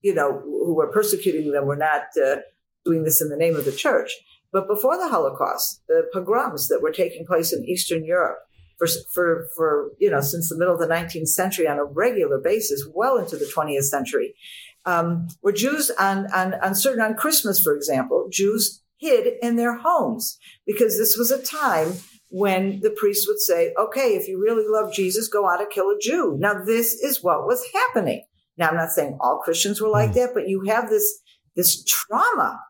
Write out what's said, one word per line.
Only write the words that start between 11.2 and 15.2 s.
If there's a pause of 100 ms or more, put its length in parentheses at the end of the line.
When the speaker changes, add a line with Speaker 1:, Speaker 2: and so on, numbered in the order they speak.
Speaker 1:
century
on
a
regular
basis,
well
into
the
twentieth
century, (480)
um, (160)